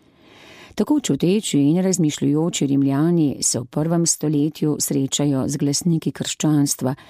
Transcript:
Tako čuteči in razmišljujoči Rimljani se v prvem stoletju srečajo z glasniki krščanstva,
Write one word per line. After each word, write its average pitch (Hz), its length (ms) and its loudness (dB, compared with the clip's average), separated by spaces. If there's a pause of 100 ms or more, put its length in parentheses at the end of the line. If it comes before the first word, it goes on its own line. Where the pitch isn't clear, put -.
(760)
Tako 294 260 0
čuteči 170 600 0
in 156 240 4
razmišljujoči 156 800 0
Rimljani 139 720 2
se - 200 -2
v 123 40 -6
prvem 165 420 -2
stoletju 151 720 -2
srečajo 139 680 -2
z 147 80 -4
glasniki 147 540 -2
krščanstva, 143 840 -2 (160)